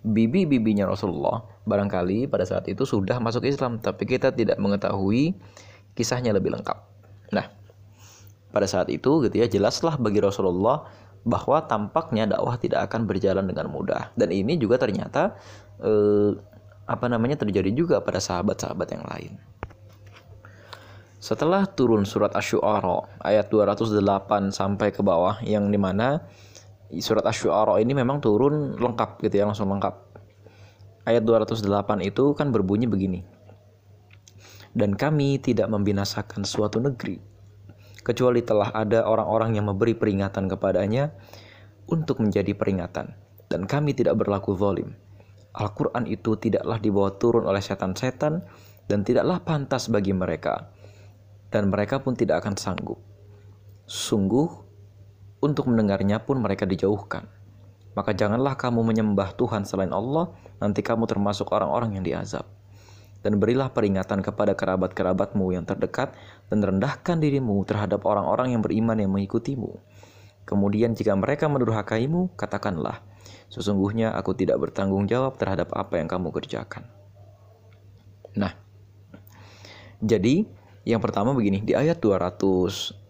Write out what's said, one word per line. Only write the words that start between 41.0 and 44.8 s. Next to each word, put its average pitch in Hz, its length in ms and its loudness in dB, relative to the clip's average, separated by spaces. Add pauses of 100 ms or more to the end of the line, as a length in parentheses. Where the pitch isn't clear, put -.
untuk 160 320 -2
menjadi 101 320 2
peringatan, 92 640 -4 (320)
dan 85 160 -2
kami 143 320 0
tidak 110 240 2
berlaku 98 400 0
zalim. 101 320 0 (640)